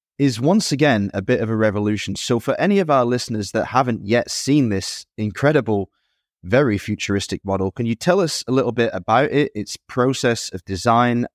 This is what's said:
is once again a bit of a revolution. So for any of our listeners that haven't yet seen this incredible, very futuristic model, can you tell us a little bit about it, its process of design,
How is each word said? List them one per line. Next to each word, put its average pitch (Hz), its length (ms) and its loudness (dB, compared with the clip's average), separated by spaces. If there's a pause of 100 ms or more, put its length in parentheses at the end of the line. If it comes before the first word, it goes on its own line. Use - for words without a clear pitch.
(180)
is 131 220 0
once 180 320 2
again 127 420 2
a 98 80 -4
bit 123 200 0
of 110 80 -2
a 113 60 0
revolution. 104 600 0
So - 240 -2
for - 200 -2
any 196 200 2
of 170 100 -2
our 135 140 4
listeners 120 480 -2
that 110 140 0
haven't 120 400 0
yet 117 260 0
seen 135 380 2
this - 360 -6 (120)
incredible, 107 720 0 (540)
very 107 340 2
futuristic 101 680 -4
model, 98 260 -2
can 117 140 -4
you 117 80 0
tell 175 260 2
us 165 280 -2
a 131 40 -4
little 127 200 0
bit 117 220 0
about 110 380 0
it, 143 220 0
its 104 240 -8
process 127 760 -2
of 92 120 -12
design, 120 680 0